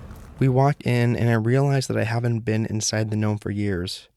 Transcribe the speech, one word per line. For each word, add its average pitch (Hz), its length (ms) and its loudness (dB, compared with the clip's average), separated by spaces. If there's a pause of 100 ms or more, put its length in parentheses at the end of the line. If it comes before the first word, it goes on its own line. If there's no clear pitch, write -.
(400)
We 131 80 4
walk 135 380 2
in, 120 320 2
and 117 120 2
I 117 40 4
realize 131 540 2
that 110 100 -2
I 107 60 2
haven't 117 380 0
been 110 260 0
inside 107 420 -2
the 107 80 -2
Gnome 107 220 0
for - 120 -6
years. 98 640 -4